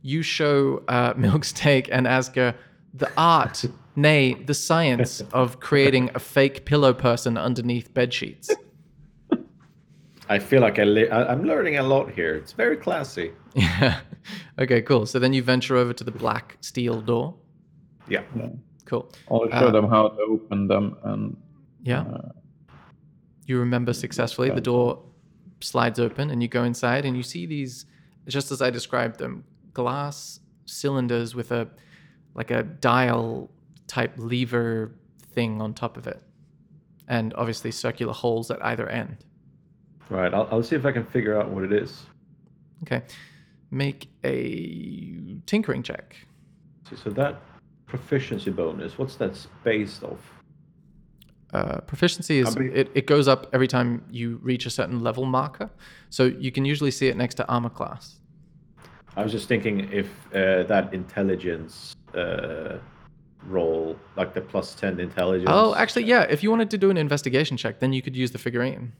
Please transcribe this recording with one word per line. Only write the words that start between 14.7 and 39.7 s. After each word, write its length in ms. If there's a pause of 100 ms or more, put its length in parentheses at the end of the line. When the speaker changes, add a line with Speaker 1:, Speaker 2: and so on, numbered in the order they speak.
Speaker 1:
cool. 220
So 140
then 160
you 80
venture 340
over 160
to 120
the 60
black 520
steel 400
door. 320 (760)
Speaker 2:
Yeah. 140 (120)
Speaker 3:
Yeah. 120 (400)
Speaker 1:
Cool. 240 (200)
Speaker 3:
I'll 200
show 180
Speaker 1:
Uh, 20
Speaker 3:
them 180
how 200
to 140
open 460
them 360
and 320 (460)
Speaker 1:
Yeah. 200
Speaker 3:
uh, 260 (1160)
Speaker 1:
You 120
remember 340
successfully. 560
The 60
Speaker 3:
Okay. 80
Speaker 1:
door 400 (580)
slides 400
open 300
and 120
you 60
go 160
inside 400
and 120
you 60
see 240
these, 380 (440)
just 240
as 100
I 80
described 480
them, 260 (300)
glass 680 (240)
cylinders 680
with 180
a, 160 (680)
like, 160
a 120
dial 880 (360)
type 300
lever 760 (420)
thing 260
on 140
top 240
of 80
it. 160 (840)
And 260
obviously 360
circular 440
holes 360
at 140
either 240
end. 360 (840)